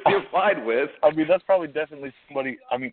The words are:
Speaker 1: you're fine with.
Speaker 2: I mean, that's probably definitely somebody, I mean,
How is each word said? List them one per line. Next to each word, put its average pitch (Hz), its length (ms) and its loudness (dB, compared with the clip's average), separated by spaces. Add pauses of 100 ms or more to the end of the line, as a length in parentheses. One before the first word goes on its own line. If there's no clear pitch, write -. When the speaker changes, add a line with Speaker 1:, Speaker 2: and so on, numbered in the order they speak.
Speaker 1:
you're 202 240 4
fine 180 360 0
with. 127 240 0 (120)
Speaker 2:
I 156 80 6
mean, 156 160 0
that's 180 180 2
probably 180 240 2
definitely 143 440 -8 (160)
somebody, 135 300 -6 (120)
I 123 60 -14
mean, 127 160 -10